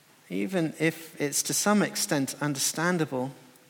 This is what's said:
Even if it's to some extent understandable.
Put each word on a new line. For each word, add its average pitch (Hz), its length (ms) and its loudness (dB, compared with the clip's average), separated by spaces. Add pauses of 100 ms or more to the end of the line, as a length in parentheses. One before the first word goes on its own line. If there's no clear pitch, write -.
(340)
Even 185 460 0
if - 420 -2
it's 143 220 0
to 151 100 -2
some 202 300 4
extent 139 580 0
understandable. 147 880 0 (380)